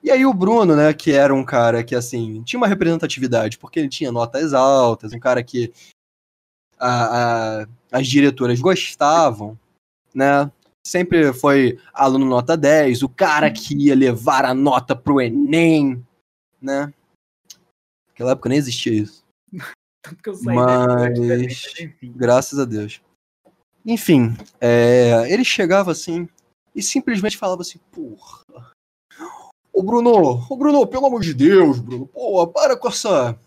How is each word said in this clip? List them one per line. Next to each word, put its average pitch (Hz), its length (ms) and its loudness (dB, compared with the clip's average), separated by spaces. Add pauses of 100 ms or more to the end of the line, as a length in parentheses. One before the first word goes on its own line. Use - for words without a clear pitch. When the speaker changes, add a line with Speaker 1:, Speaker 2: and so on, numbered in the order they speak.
Speaker 1:
e 294 60 2
aí 262 120 4
o 269 120 4
Bruno, 190 400 4
né, 151 180 4
que 156 180 -2
era 139 220 4
um 135 100 0
cara 117 400 0
que, 120 120 -6
assim, 117 480 -6
tinha 247 160 -8
uma 233 80 2
representatividade, 139 880 -2
porque - 220 -8
ele 143 100 -2
tinha 131 220 -8
notas 123 420 -4
altas, 127 600 2
um 120 60 -14
cara 123 220 0
que 120 320 -6 (1040)
a, 117 880 -2
a, 107 40 -16 (240)
as 131 160 -2
diretoras 127 540 0
gostavam, 147 960 0 (560)
né? 143 380 2 (340)
Sempre 175 480 0
foi 131 460 2 (120)
aluno 135 320 2
nota 127 320 0
dez, 143 460 -2
o 135 80 -4
cara 156 400 0
que - 260 -10
ia 143 200 2
levar 131 500 2
a 127 80 -2
nota 131 420 0
pro 139 240 -2
Enem, 143 880 0 (560)
né? 139 320 -6 (1160)
Naquela 127 240 -4
época 127 160 -4
nem 139 100 2
existia 123 340 -4
isso. 107 300 -4 (280)
Speaker 2:
<laughs> - 520 -20
Tanto - 180 -20
que - 80 -12
eu 196 60 -12
saí 120 200 -4
da 123 60 2
escola, 123 480 2
Speaker 1:
Mas, 120 100 -4
Speaker 2:
mas 123 600 -4
enfim. 139 360 -16
Speaker 1:
graças 127 440 0
a 135 60 0
Deus. 107 360 -10 (840)
Enfim, 135 540 2 (240)
é, 120 680 4
ele 233 120 0
chegava 190 480 0
assim 170 380 -6 (460)
e 202 80 -10
simplesmente 214 540 -4
falava 180 260 -6
assim, - 160 -16 (120)
"Porra, - 520 -18 (1300)
ô 190 80 0
Bruno, 208 680 2
ô 269 60 -6
Bruno, 285 320 2
pelo 269 200 -2
amor 240 140 -2
de 165 120 -4
Deus, 147 460 4
Bruno, 123 280 -10
pô, 180 400 -2
para 277 300 0
com 247 100 -6
essa 147 600 -2